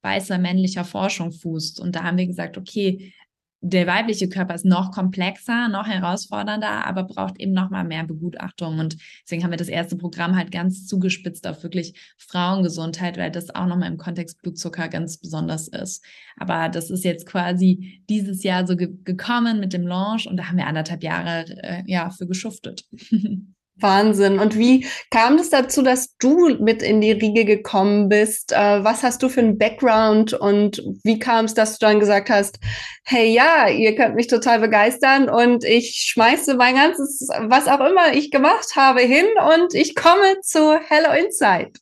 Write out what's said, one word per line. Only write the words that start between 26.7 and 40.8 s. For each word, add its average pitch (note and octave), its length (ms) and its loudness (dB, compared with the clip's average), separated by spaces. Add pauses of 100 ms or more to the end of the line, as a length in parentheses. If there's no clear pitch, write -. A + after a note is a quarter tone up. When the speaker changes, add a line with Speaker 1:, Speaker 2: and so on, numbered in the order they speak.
Speaker 2:
in G#3+ 180 2
die G#3+ 120 4
Riege G#3+ 320 2
gekommen G3+ 640 2
bist? G#3+ 440 0
Äh, G3+ 320 2
was A3+ 180 0
hast B3 200 0
du C4 60 2
für B3+ 120 0
einen G#3+ 180 2
Background A3 760 2
und G3+ 500 0 (200)
wie A3 160 2
kam A3+ 280 0
es, A3 80 -6
dass A3 240 0
du A3 80 2
dann G#3 120 6
gesagt G3+ 320 2
hast, G3+ 300 0 (440)
„Hey, A3+ 300 2
ja, C#4 340 6
ihr A3 280 2
könnt B3 180 2
mich A#3 140 -2
total A#3 320 2
begeistern B3+ 680 4
und A#3+ 360 2
ich - 420 0
schmeiße C4 480 2
mein B3 220 4
ganzes, C#4 520 0 (200)
was C4 180 4
auch C#4 140 2
immer E4+ 340 4
ich D4 160 0
gemacht D4+ 460 2
habe, C4+ 240 4
hin C4+ 260 4 (280)
und F4 200 2
ich - 220 0
komme F#4+ 460 4
zu D#4 360 4 (100)